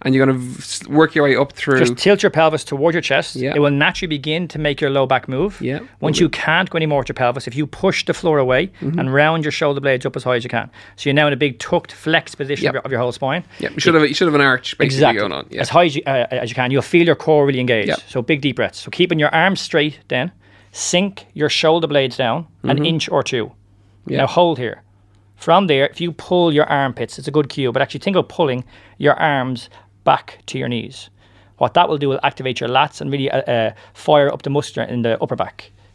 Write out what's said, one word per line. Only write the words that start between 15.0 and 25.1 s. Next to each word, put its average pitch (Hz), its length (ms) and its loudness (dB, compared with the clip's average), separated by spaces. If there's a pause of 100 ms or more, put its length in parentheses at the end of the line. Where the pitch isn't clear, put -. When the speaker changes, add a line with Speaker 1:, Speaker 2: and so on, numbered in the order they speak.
Speaker 1:
going 98 120 -2
on. 69 180 -8
Yeah. - 100 -6
Speaker 2:
As - 80 -2
high 175 160 6
as 143 100 0
you, 143 120 -6
uh, 131 240 0
as 120 180 -4
you 120 60 -8
can. 123 160 0
You'll 135 100 2
feel 170 240 4
your 160 100 4
core 151 300 2
really 135 160 0
engage. 117 280 0
Speaker 1:
Yep. - 200 -2
Speaker 2:
So 127 140 -4
big 147 180 0
deep 135 160 -2
breaths. 107 240 -4
So - 100 -14
keeping 175 280 0
your 147 160 2
arms 180 260 2
straight 151 380 0 (100)
then, 127 240 -4 (400)
sink - 640 -2
your 147 160 0
shoulder 165 360 2
blades 139 300 0
down 131 300 0 (160)
an 143 140 0
Speaker 1:
Mm-hmm. 147 100 0
Speaker 2:
inch 160 240 -2
or 147 120 2
two. 113 300 -4 (540)
Speaker 1:
Yeah. 135 160 -4
Speaker 2:
Now 135 60 0
hold 170 300 2
here. 113 240 -8 (540)